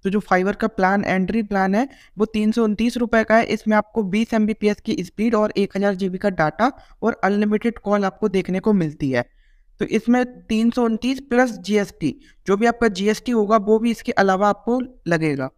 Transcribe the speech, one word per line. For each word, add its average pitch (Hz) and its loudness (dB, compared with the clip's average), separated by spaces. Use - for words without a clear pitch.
तो 196 0
जो 208 0
फाइबर 185 0
का 220 -4
प्लान, 196 0
एंट्री 190 0
प्लान 196 0
है, 254 0
वो 208 2
तीन 214 0
सौ 233 2
उनतीस 220 0
रुपये 226 0
का 220 4
है। 226 4
इसमें 214 0
आपको 208 -2
बीस 208 -2
एमबीपीएस 214 0
की - -4
स्पीड 214 -2
और 214 0
एक 196 -2
हज़ार 202 0
जीबी 185 -4
का 202 0
डाटा 175 0
और 220 -2
अनलिमिटेड 208 0
कॉल 202 -2
आपको 196 -2
देखने 185 -2
को 214 0
मिलती 151 0
है। 120 0
तो 214 -2
इसमें 240 0
तीन 226 0
सौ 247 0
उनतीस 240 -2
प्लस 240 0
जीएसटी, 185 -2
जो 196 2
भी 226 0
आपका 233 0
जीएसटी 208 -2
होगा 214 2
वो 214 2
भी 233 0
इसके - -6
अलावा 196 2
आपको 233 -2
लगेगा। 156 -2